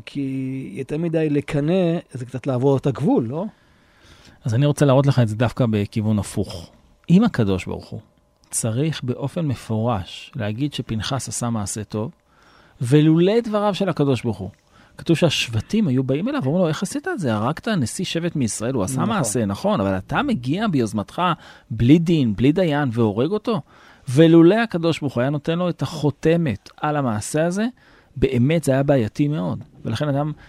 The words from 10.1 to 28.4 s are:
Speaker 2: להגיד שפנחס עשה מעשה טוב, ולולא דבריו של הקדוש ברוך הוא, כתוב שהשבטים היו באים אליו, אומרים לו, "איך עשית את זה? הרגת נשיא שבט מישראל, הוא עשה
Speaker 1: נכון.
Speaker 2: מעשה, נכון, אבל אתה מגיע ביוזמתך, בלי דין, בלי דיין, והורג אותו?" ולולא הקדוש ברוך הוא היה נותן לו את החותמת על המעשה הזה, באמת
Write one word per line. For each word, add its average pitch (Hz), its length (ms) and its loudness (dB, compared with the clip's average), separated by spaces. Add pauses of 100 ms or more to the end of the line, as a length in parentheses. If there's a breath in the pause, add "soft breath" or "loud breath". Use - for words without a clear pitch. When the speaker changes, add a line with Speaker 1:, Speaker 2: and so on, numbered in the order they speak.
Speaker 2:
להגיד 117 380 -4
שפנחס - 540 -6
עשה 120 220 -6
מעשה 107 340 -6
טוב, 110 260 -6 (680 soft breath)
ולולא 156 520 6 (120)
דבריו 208 300 0
של 196 140 -2
הקדוש 139 340 0
ברוך 113 160 -4
הוא, 95 120 -10 (480 soft breath)
כתוב - 180 2
שהשבטים 151 720 0
היו 131 160 0
באים 147 240 -2
אליו, 285 180 -2
אומרים 175 160 2
לו, 160 60 2
"איך 156 140 -2
עשית 285 260 -6
את 320 120 -4
זה? 120 140 0
הרגת 120 340 -4
נשיא 180 360 -2
שבט 165 320 -4
מישראל, 120 380 -2
הוא 101 100 0
עשה 135 160 -2
Speaker 1:
נכון. 190 80 0
Speaker 2:
מעשה, 131 360 0
נכון, 110 360 -2
אבל 95 180 0
אתה 147 240 -4
מגיע 190 460 -2
ביוזמתך, 113 540 -2 (480 loud breath)
בלי 120 280 6
דין, 156 380 2
בלי 123 160 4
דיין, 147 400 0
והורג 113 380 0
אותו?" 208 300 -4 (480 loud breath)
ולולא 165 540 8
הקדוש 170 380 -2
ברוך 139 140 -6
הוא 120 60 0
היה 135 100 0
נותן 165 280 -4
לו 180 100 -2
את 160 140 -6
החותמת 151 920 0
על 151 200 -4
המעשה 139 500 -2
הזה, 196 200 -2 (500 soft breath)
באמת 135 480 2